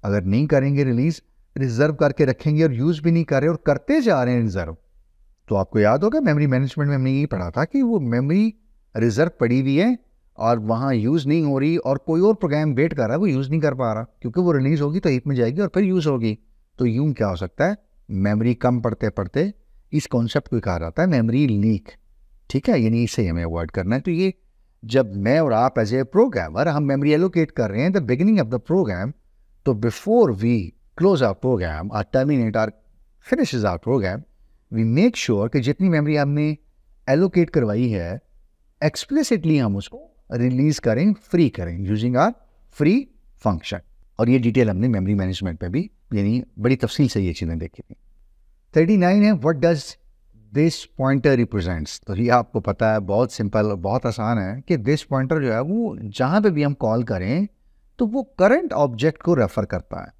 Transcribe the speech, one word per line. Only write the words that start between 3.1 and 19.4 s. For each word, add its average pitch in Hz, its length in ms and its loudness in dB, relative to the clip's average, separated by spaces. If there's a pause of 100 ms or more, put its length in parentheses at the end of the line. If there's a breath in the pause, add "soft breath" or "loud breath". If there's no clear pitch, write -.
नहीं 165 120 2
कर 139 180 0
रहे 151 80 2
और 165 160 -4
करते 269 360 0
जा 175 220 2
रहे 123 100 0
हैं 120 80 2
रिजर्व, 90 360 -4 (720)
तो 110 80 -2
आपको 95 240 0
याद 110 240 4
होगा 233 180 0
मेमोरी 151 260 2
मैनेजमेंट 135 420 -2
में 143 60 0
हमने 131 160 0
यही 139 140 0
पढ़ा 92 260 -6
था 123 140 -2
कि 277 160 -2
वो 233 180 0
मेमोरी 143 540 0 (420)
रिजर्व 117 440 2
पड़ी 123 220 2
हुई 135 160 0
है 233 200 2 (400)
और 117 220 2
वहाँ 117 360 -2
यूज़ 131 320 0
नहीं 156 160 2
हो 143 160 0
रही 151 180 0
और 139 200 0
कोई 160 240 -2
और 208 120 4
प्रोग्राम 151 400 -2
वेट 147 200 0
कर 139 100 -2
रहा 110 80 -2
है, 135 60 0
वो 202 100 0
यूज़ 135 220 -2
नहीं 160 120 0
कर 147 120 0
पा 127 200 -2
रहा 110 100 -6 (180)
क्योंकि 127 200 -4
वो 175 100 2
रिलीज 143 300 2
होगी 151 180 -2
तो 185 100 0
हीप 127 180 0
में 139 80 0
जाएगी 123 260 0
और 196 120 -2
फिर 190 100 2
यूज़ 185 260 0
होगी। 113 280 -2 (420)
तो 127 60 0
यूँ 127 280 0
क्या 110 140 -2
हो 92 80 -2
सकता 92 300 -4
है, 202 120 -2 (320)
मेमोरी 104 440 0
कम 123 280 0
पड़ते 110 280 -2
पड़ते 135 420 -4 (420)